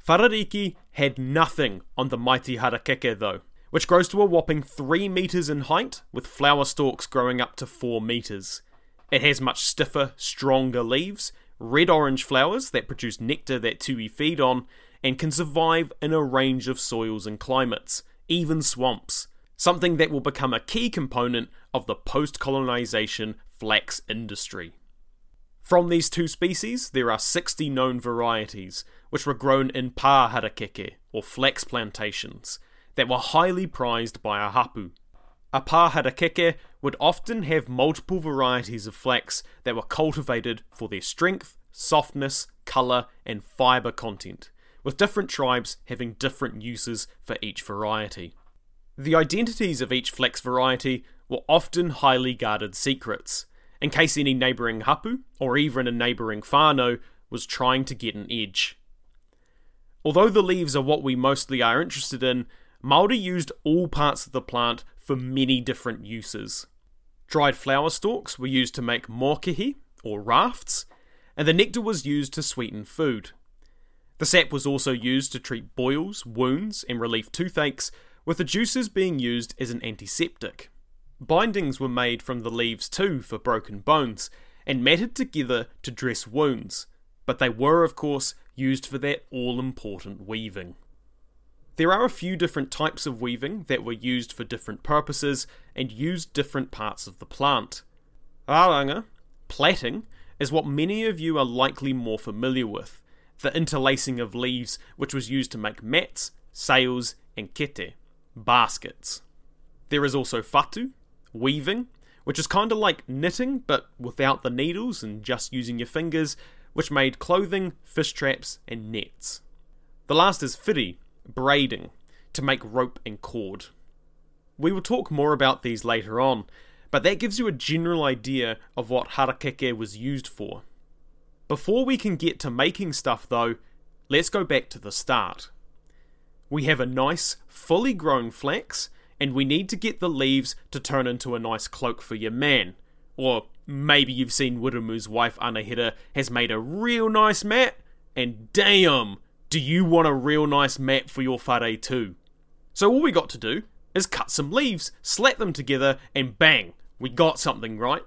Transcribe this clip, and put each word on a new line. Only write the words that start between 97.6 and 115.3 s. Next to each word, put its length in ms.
Raranga, 580
plaiting, 560
is 140
what 140
many 380
of 140
you 180
are 80
likely 480
more 260
familiar 480
with, 360
the 160
interlacing 640
of 160
leaves 420
which 160
was 180
used 220
to 60
make 240
mats, 480
sails, 640
and 180
kete, 400
baskets. 840
There 160
is 100
also 280
fatu, 480
weaving, 560
which 160
is 80
kinda 300
like 320
knitting 580
but 220
without 460
the 60
needles 520
and 220
just 280